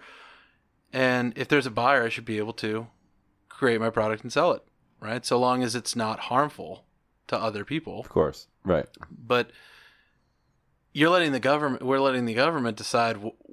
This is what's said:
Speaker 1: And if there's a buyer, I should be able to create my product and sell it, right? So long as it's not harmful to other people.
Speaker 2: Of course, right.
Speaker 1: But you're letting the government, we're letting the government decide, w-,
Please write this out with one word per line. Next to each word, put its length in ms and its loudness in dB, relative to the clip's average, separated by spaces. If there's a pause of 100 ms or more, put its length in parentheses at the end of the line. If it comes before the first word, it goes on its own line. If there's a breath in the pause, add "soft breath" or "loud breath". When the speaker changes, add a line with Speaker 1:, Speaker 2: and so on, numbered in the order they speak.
(920 loud breath)
Speaker 1:
And 460 2
if 100 -6
there's 180 4
a 40 -6
buyer, 320 4
I 80 0
should 160 -8
be 120 -4
able 160 -4
to 340 -4 (600)
create 320 0
my 100 0
product 340 0
and 80 -12
sell 200 2
it, 100 -8 (380)
right? 240 -6
So 140 2
long 240 2
as 140 -2
it's 200 -6
not 220 -2
harmful 680 -2 (440)
to 100 0
other 260 -4
people. 360 -8
Speaker 2:
Of 80 -14
course, 400 0 (160)
right. 220 2 (220)
Speaker 1:
But 440 -2 (1400 loud breath)
you're 180 4
letting 220 4
the 80 -2
government, 440 0
we're 160 2
letting 260 0
the 80 -2
government 420 0
decide, 380 0
w-, 200 -10 (180)